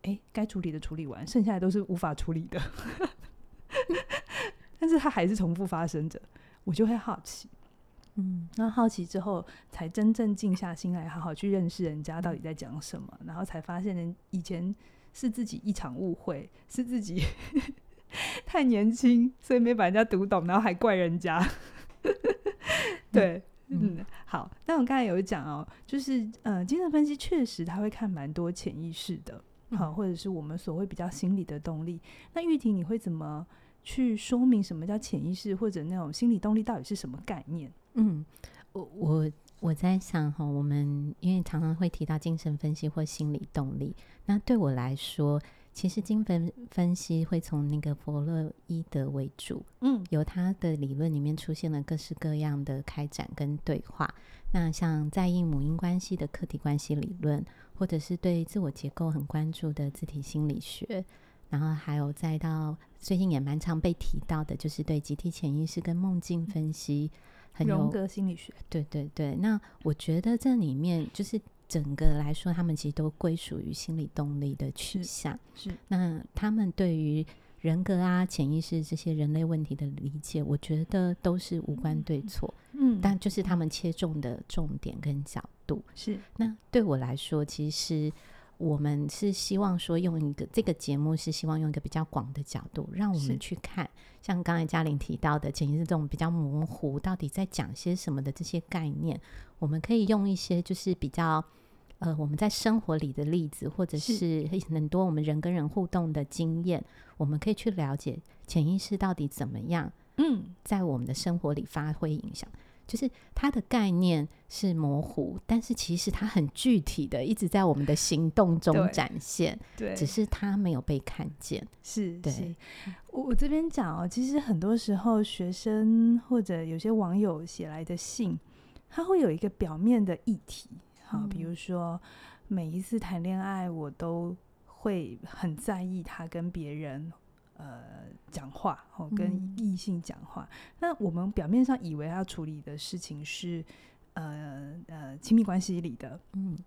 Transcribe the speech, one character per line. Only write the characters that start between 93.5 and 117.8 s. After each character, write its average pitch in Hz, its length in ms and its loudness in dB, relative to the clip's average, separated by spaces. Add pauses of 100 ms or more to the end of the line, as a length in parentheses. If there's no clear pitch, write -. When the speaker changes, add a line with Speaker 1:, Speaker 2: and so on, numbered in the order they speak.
Speaker 2:
看， - 300 -6
Speaker 1:
是。 - 60 -12 (300)
Speaker 2:
像 180 220 0
刚 170 120 4
才 165 80 2
嘉 160 200 2
玲 151 160 2
提 151 180 -4
到 151 220 4
的 147 120 -2
潜 143 160 0
意 143 60 2
识 156 60 2
这 170 160 2
种 151 120 0
比 147 80 -2
较 165 140 0
模 156 340 2
糊， 147 360 -2
到 185 160 0
底 151 120 -4
在 190 200 -2
讲 - 280 -4
些 175 200 0
什 160 180 -4
么 135 100 -2
的 139 80 -2
这 170 140 -6
些 170 160 -4
概 160 260 -4
念， 156 320 -2 (380)
我 160 80 -2
们 156 160 0
可 214 100 -2
以 226 140 6
用 202 240 4
一 190 60 4
些 175 260 0
就 180 140 -2
是 185 200 0
比 139 140 -4
较， 160 340 2 (560)
呃， 160 180 0
我 151 100 0
们 147 100 0
在 214 100 4
生 220 320 4
活 156 180 0
里 151 140 -2
的 147 140 -2
例 160 220 2
子， - 200 -6
或 180 160 -2
者 160 140 -2
是 220 180 0
Speaker 1:
是。 165 440 0 (100)
Speaker 2:
很 156 180 0
多 180 180 2
我 180 60 2
们 151 120 2
人 151 180 2
跟 175 100 0
人 160 160 2
互 185 180 0
动 170 260 0
的 147 140 0
经 165 380 -2
验， 175 200 0 (340)
我 151 80 0
们 147 120 0
可 214 140 0
以 - 20 4
去 - 180 0
了 147 240 0
解 143 240 -4 (280)
潜 156 180 4
意 190 140 2
识 196 180 -4
到 190 160 2
底 147 140 -2
怎 143 200 -4
么 117 120 -6
样 160 320 -2 (260)
Speaker 1:
嗯。 269 260 4 (200)
Speaker 2:
在 196 180 2
我 147 160 2
们 120 80 -2
的 127 80 -2
生 170 240 0
活 147 160 0
里 156 100 -2
发 151 300 -4
挥 156 200 -2
影 - 200 -6
响。 - 160 -12 (380)
就 - 100 -4
是 269 120 0 (240)
它 277 160 2
的 247 120 0
概 202 280 2
念 170 380 4 (200)
是 190 260 0
模 147 280 2
糊， - 440 -4
但 226 160 2
是 240 120 -4
其 175 240 -2
实 - 140 0
它 - 140 -2
很 175 240 2
具 240 300 4
体 - 280 -2
的 123 160 -2
一 190 100 0
直 190 140 0
在 190 160 4
我 165 100 6
们 139 120 2